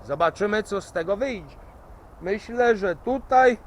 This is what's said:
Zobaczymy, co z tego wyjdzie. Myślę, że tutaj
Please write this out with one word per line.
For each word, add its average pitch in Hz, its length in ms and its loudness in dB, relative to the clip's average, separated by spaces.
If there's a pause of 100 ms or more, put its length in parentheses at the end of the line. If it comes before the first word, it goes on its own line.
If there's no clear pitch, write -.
Zobaczymy, 170 600 -2
co 202 180 -6
z - 100 -18
tego 180 260 -2
wyjdzie. 208 380 -6 (680)
Myślę, 226 540 0
że 185 200 -2
tutaj 254 720 4